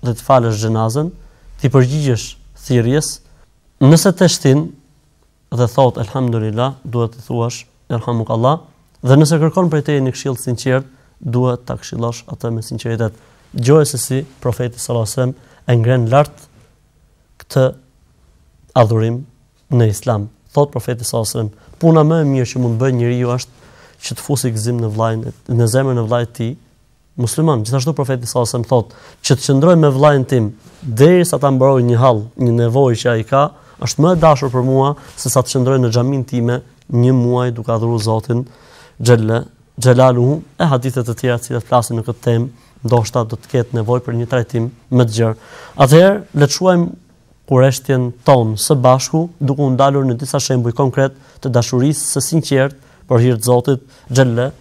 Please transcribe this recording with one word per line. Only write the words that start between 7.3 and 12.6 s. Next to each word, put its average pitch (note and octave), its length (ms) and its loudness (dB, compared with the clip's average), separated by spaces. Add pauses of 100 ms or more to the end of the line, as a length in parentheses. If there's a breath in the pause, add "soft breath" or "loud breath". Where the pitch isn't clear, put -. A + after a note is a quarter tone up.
"Elhamukallah", A#2+ 720 -2 (420)
dhe C3 140 4
nëse D#3 240 4
kërkon E3 320 0
prej D3+ 160 -2
teje D3 160 0
një B2+ 100 -2
këshill C3+ 220 -6
të - 80 -14
sinqert, B2+ 420 -2 (340 soft breath)
duhet B2 440 -2
ta B2 120 -10
këshillosh A#2 560 -8
atë - 200 -8
me A2+ 100 -6